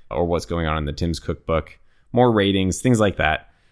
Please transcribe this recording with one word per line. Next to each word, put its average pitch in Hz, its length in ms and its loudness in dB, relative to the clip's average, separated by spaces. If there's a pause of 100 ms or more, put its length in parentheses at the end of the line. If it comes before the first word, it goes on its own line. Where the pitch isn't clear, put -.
(120)
or 87 140 -2
what's 82 200 -2
going 85 220 -4
on 78 100 -2
in 76 80 -4
the 73 80 -6
Tim's 85 280 -4
cookbook. - 580 -6 (320)
More 120 220 4
ratings, 95 480 0
things 123 180 2
like 101 160 2
that. 78 340 -2 (220)